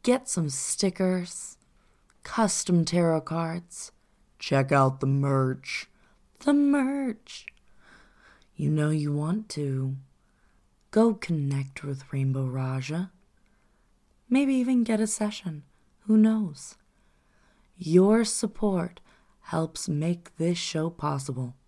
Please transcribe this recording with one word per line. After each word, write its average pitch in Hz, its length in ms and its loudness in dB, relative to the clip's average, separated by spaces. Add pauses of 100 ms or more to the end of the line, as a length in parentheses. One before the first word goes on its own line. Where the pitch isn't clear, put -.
Get 247 240 2
some 156 200 -2
stickers, 180 1080 -4 (640)
custom 180 640 0
tarot 165 360 2
cards. 165 720 -8 (460)
Check 135 340 0
out 135 280 4
the 139 80 -2
merch. 135 840 0 (520)
The 285 120 2
merch. 277 960 0 (1080)
You 147 140 -2
know 151 220 2
you 147 200 -2
want 160 380 -4
to. 135 460 -4 (960)
Go 226 240 4
connect 139 680 -4
with 135 300 -8
Rainbow 135 320 0
Raja. 131 680 -4 (1160)
Maybe 269 240 2
even 254 300 2
get 220 160 0
a 220 80 2
session. 196 560 -4 (380)
Who 214 160 4
knows? 214 580 2 (1000)
Your 185 480 6
support 202 760 -2 (460)
helps 160 440 -4
make 170 480 -4
this 170 220 0
show 160 320 -4
possible. 135 640 -6 (120)